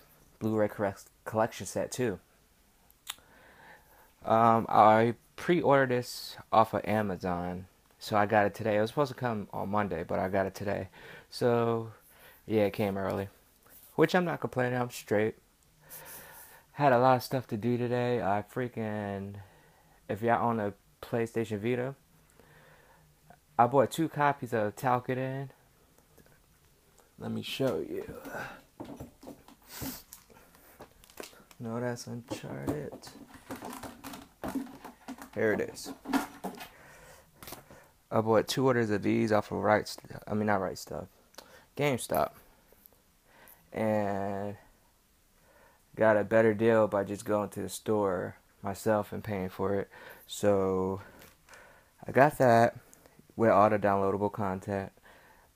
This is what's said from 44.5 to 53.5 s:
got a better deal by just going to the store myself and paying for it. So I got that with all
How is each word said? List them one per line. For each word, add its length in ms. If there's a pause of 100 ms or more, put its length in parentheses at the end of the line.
got 200
a 80
better 300
deal 340
by 160
just 220
going 240
to 120
the 60
store 720 (260)
myself 480
and 100
paying 280
for 260
it. 140 (380)
So 760 (1040)
I 60
got 240
that 400 (580)
with 140
all 200